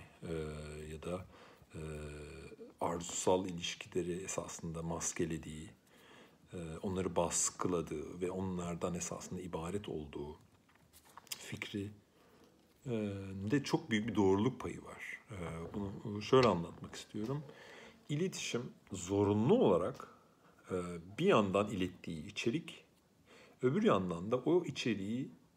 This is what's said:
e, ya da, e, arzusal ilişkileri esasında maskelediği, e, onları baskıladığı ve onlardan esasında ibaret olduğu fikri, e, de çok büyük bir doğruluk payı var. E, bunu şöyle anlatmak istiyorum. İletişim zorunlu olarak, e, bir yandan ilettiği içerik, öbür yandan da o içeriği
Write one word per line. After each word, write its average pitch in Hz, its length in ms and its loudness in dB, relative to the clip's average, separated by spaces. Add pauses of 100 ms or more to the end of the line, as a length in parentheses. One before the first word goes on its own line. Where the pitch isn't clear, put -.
(220)
e, 87 100 -6 (600)
ya 78 100 -10
da, 90 240 -6 (480)
e, 80 60 -10 (1000)
arzusal 90 680 2
ilişkileri 87 640 -4
esasında 85 720 -6
maskelediği, 82 880 -4 (800)
e, 95 60 -8 (240)
onları 92 340 -2
baskıladığı 85 1040 0
ve 90 100 0
onlardan 90 640 -2
esasında 90 460 -6
ibaret 90 480 -6
olduğu 76 480 -8 (1000)
fikri, - 520 -6 (960)
e, 131 40 -4 (600)
de 143 140 4
çok - 260 0
büyük 110 180 2
bir 104 60 -4
doğruluk 101 460 6
payı - 240 -8
var. - 360 -12 (100)
E, 110 40 -10 (400)
bunu 104 480 -4
şöyle 127 260 8
anlatmak 85 460 0
istiyorum. 123 480 -6 (640)
İletişim 147 640 -2 (200)
zorunlu 101 640 6 (100)
olarak, 101 440 4 (640)
e, 98 40 0 (440)
bir 170 80 2
yandan 104 420 6
ilettiği 92 580 -4
içerik, - 580 -4 (800)
öbür 143 200 4
yandan 95 500 2
da 127 40 6
o 156 280 4
içeriği 117 640 -2 (260)